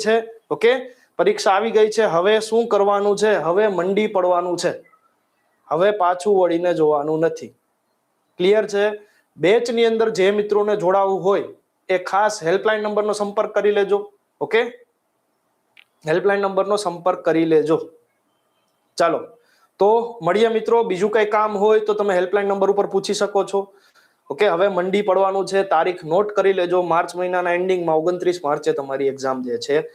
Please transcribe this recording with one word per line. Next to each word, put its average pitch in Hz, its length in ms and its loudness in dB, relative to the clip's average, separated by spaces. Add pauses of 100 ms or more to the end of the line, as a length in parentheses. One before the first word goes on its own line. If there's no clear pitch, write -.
છે. 214 100 2 (360)
ઓકે, 226 220 2 (460)
પરીક્ષા 196 360 2
આવી 214 240 0
ગઈ 214 180 4
છે. 226 80 2 (100)
હવે 185 260 2
શું 220 280 -2
કરવાનું 202 540 2
છે? 214 100 2 (140)
હવે 185 220 2
મંડી 196 460 0
પડવાનું 180 480 0
છે. 170 100 -2 (960)
હવે 175 220 2 (120)
પાછું 180 360 2
વળીને 175 360 2
જોવાનું 156 540 0
નથી. 143 220 -8 (880)
ક્લિયર 202 280 2
છે? 202 180 -2 (520)
બેચની 233 540 2
અંદર 220 200 0
જે 190 280 2
મિત્રોને 208 380 0
જોડાવું 190 500 0
હોય 185 180 2 (440)
એ 185 100 2
ખાસ 202 360 0 (120)
હેલ્પલાઇન 208 400 0
નંબરનો 208 340 -2
સંપર્ક 208 340 -4
કરી 202 240 2
લેજો. 196 200 0 (420)
ઓકે, 214 200 0 (1500)
હેલ્પલાઇન 196 380 0
નંબરનો 196 300 0
સંપર્ક 180 480 -4
કરી 165 280 2
લેજો. 151 260 2 (1200)
ચાલો, 165 220 0 (600)
તો 196 80 4 (340)
મળીએ 208 340 2
મિત્રો. 226 340 2
બીજું 185 200 0
કંઈ 208 260 0
કામ 214 260 0
હોય 214 240 2
તો 214 80 0
તમે 202 240 0
હેલ્પલાઇન 196 340 0
નંબર 196 220 2
ઉપર 196 180 0
પૂછી 196 280 -2
શકો 202 240 0
છો. 196 160 -2 (720)
ઓકે, 170 180 0
હવે 175 200 2
મંડી 185 340 0
પડવાનું 190 440 0
છે. 190 260 0
તારીખ 170 320 0
નોટ 196 320 0
કરી 196 240 2
લેજો. 175 220 0
માર્ચ 175 340 -2
મહિનાના 180 420 -2
એન્ડિંગમાં 180 380 0
ઓગણત્રીસ 175 480 0
માર્ચે 151 280 -2
તમારી 139 420 -4
એક્ઝામ 131 280 -4
જે 120 160 -6
છે 147 240 -2 (120)